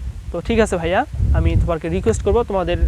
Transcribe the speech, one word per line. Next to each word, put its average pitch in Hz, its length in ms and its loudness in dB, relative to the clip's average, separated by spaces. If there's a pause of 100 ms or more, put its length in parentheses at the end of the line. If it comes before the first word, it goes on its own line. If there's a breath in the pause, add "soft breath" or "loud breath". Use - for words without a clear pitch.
(320)
তো 170 80 -4
ঠিক 233 200 0
আছে 202 160 2
ভাইয়া, 175 280 0 (300)
আমি 165 160 2 (100)
তোমাকে 165 280 -2
রিকোয়েস্ট 190 340 0
করবো, 208 200 2
তোমাদের 180 460 -2